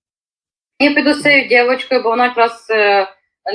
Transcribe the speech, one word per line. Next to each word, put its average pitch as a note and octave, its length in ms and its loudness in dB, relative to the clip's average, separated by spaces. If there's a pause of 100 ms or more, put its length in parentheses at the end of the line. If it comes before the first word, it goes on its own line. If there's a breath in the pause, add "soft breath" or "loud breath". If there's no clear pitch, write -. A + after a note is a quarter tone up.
(800)
Я C#4+ 140 0
піду D4 200 0
з C#4+ 80 -6
цією C#4+ 260 0
дівчинкою, B3 560 0
бо A3+ 60 0
вона A#3+ 160 0
якраз, A#3 440 -2
е, G3+ 380 0 (480)